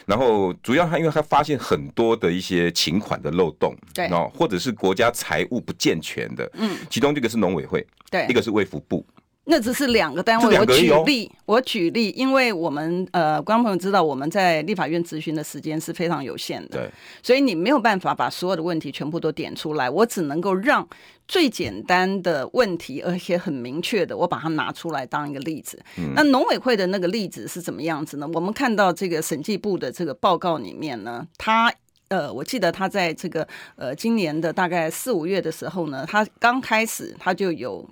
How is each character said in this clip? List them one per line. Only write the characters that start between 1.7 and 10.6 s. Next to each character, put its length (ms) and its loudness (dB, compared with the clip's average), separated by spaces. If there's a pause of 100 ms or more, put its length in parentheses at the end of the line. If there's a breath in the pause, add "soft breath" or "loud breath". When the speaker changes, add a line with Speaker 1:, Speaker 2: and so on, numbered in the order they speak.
Speaker 1:
多 280 2
的 160 2
一 80 0
些 320 2
请 260 0
款 220 -4
的 100 -4
漏 220 2
洞， 240 -2 (160)
Speaker 2:
对。 160 -2
Speaker 1:
哦， 260 0
或 140 0
者 100 0
是 140 -2
国 220 2
家 160 4
财 400 -2
务 100 -2
不 140 -8
健 260 0
全 340 -8
的， 200 -6
Speaker 2:
嗯。 200 -4 (140)
Speaker 1:
其 100 -4
中 160 4
这 60 -4
个 80 0
是 80 -4
农 180 2
委 120 -4
会， 200 -4 (240)
Speaker 2:
对。 200 -2
Speaker 1:
一 20 2
个 80 4
是 100 0
卫 140 2
福 240 -10
部。 180 -4 (400)
Speaker 2:
那 140 4
只 140 -2
是 140 0
两 220 2
个 120 -4
单 160 4
位， 60 4
Speaker 1:
这 80 6
两 120 8